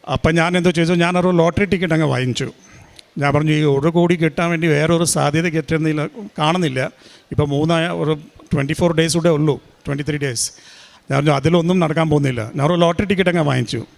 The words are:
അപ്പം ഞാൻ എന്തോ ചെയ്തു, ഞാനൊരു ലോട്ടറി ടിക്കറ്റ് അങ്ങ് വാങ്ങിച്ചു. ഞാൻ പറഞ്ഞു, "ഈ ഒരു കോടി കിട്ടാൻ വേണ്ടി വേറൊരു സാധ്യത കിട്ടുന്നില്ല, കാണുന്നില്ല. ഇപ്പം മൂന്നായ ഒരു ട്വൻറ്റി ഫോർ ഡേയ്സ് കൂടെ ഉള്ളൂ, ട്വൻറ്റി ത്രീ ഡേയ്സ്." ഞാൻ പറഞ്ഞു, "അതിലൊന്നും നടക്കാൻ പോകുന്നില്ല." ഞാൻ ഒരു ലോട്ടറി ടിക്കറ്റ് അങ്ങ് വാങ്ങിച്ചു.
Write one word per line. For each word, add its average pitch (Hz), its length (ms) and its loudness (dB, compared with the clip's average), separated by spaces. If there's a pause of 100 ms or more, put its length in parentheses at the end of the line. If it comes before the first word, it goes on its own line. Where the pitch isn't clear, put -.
(120)
അപ്പം 160 220 0
ഞാൻ 170 220 0
എന്തോ 180 140 2
ചെയ്തു, 165 220 0
ഞാനൊരു 180 380 2
ലോട്ടറി 170 340 2
ടിക്കറ്റ് 165 300 0
അങ്ങ് 160 120 2
വാങ്ങിച്ചു. 127 460 -2 (680)
ഞാൻ 143 160 0
പറഞ്ഞു, 156 180 2
"ഈ 151 100 2
ഒരു 143 260 2
കോടി 175 280 2
കിട്ടാൻ 170 340 -2
വേണ്ടി 165 160 -2
വേറൊരു 160 380 2
സാധ്യത 156 420 0
കിട്ടുന്നില്ല, 156 600 -2 (320)
കാണുന്നില്ല. 151 520 -2 (400)
ഇപ്പം 147 180 -2
മൂന്നായ 160 400 0
ഒരു 156 300 -4 (340)
ട്വൻറ്റി 143 200 -2
ഫോർ 170 240 0
ഡേയ്സ് 165 180 0
കൂടെ 170 140 2
ഉള്ളൂ, 147 320 2 (260)
ട്വൻറ്റി 143 220 -6
ത്രീ 147 100 -4
ഡേയ്സ്." 135 340 -6 (580)
ഞാൻ 135 80 0
പറഞ്ഞു, 147 140 2
"അതിലൊന്നും 165 460 2
നടക്കാൻ 160 320 0
പോകുന്നില്ല." 131 460 0
ഞാൻ 143 100 0
ഒരു 175 80 2
ലോട്ടറി 170 320 2
ടിക്കറ്റ് 180 240 2
അങ്ങ് 170 120 0
വാങ്ങിച്ചു. 127 420 -2 (140)